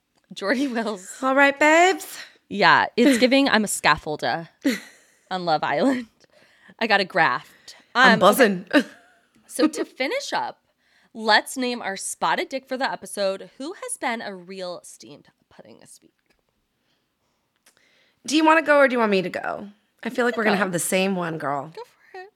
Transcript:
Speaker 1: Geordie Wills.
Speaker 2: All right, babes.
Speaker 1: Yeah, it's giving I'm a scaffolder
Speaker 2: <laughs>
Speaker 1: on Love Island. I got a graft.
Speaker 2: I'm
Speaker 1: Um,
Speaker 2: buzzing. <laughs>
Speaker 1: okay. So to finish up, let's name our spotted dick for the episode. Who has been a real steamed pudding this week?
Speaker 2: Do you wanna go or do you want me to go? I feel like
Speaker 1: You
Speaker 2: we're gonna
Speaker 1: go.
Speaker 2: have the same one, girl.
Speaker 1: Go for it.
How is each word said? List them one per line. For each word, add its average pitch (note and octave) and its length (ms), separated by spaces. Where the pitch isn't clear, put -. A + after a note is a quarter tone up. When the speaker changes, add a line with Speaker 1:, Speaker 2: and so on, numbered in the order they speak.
Speaker 1:
Geordie A#3 340
Wills. A3 420
Speaker 2:
All C4 140
right, C#4 220
babes. D#4+ 600
Speaker 1:
Yeah, E3 380
it's A#3+ 220
giving C4+ 300
I'm A3 140
a G3 40
scaffolder D3+ 800
Speaker 2:
<laughs> - 420
Speaker 1:
on F#3 140
Love D#3 180
Island. A3+ 440
I A3+ 80
got G3+ 120
a G3 60
graft. D3+ 720
Speaker 2:
I'm A#3+ 200
Speaker 1:
Um, A3 40
Speaker 2:
buzzing. G#3 500
<laughs> - 60
Speaker 1:
okay. C#4+ 120
So - 200
to - 180
finish G#4+ 480
up, - 260
let's A3 400
name B3 240
our F#3+ 160
spotted F#3 500
dick C4 200
for C4 100
the B3 120
episode. F#3+ 680
Who D4+ 160
has B4 240
been A#3 240
a G3+ 140
real F3+ 480
steamed - 440
pudding - 300
this - 220
week? - 100
Speaker 2:
Do A#3+ 100
you D#4+ 100
wanna D#4+ 160
go C#4+ 160
or C#4 100
do A#3+ 60
you B3 60
want A3 120
me F#3+ 100
to F3+ 80
go? C3 400
I A#3 60
feel A#3+ 160
like A#3+ 100
Speaker 1:
You A#3+ 60
Speaker 2:
we're - 40
gonna G#3 120
Speaker 1:
go. G3 60
Speaker 2:
have F#3 80
the F3 80
same F#3+ 360
one, E3+ 220
girl. C#3+ 380
Speaker 1:
Go A4+ 80
for - 360
it. F#4+ 160